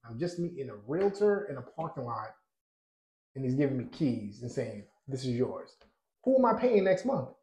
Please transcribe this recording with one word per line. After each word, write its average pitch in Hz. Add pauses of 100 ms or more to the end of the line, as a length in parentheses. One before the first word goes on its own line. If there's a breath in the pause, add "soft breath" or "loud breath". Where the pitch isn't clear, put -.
I'm 117
just 175
meeting 170
a 104 (100)
realtor 196
in 139
a 120
parking 156
lot, - (1040)
and 135
he's 127
giving 135
me 120
keys 110
and 123
saying, - (240)
"This 131
is 120
yours." 104 (480)
Who 262
am 247
I 226
paying 220
next 190
month? 151 (140)